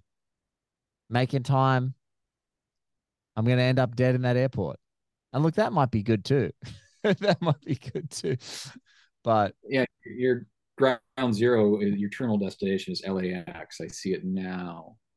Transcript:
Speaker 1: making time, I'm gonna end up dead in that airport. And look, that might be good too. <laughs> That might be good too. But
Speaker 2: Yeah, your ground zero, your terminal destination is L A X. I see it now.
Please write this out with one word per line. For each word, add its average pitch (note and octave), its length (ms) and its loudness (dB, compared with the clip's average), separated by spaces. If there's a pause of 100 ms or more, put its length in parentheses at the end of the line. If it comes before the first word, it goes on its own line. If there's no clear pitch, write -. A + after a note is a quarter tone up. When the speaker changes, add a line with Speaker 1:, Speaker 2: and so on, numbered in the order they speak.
(1080)
Speaker 1:
making B2+ 340 0
time, C3 500 2 (1400)
I'm A2 100 0
gonna B2 160 4
end B2+ 180 2
up A#2+ 160 0
dead B2+ 200 4
in B2 80 -2
that B2 140 2
airport. B2 420 -2 (540)
And C#3 100 0
look, D#3+ 120 2
that A3 180 0
might C#3 180 2
be G#2 120 0
good A2 220 0
too. A#2+ 260 0 (120)
<laughs> - 0 - (400)
That G3+ 380 2
might E3+ 200 0
be D#3+ 140 -6
good - 360 -10
too. D3+ 260 -4 (840)
But G#2+ 320 2 (120)
Speaker 2:
Yeah, C3 180 2 (200)
your B2 400 0 (320)
ground C3 220 4 (340)
zero, G#2+ 460 4
your G#2 320 0
terminal A#2 260 -2
destination F#3 560 -2
is E2+ 100 -6
L F#2+ 160 -2
A F#2 140 -2
X. E2 480 -10
I D#2+ 60 -8
see F#2 260 -4
it F#2 100 -6
now. F#2 720 -8 (200)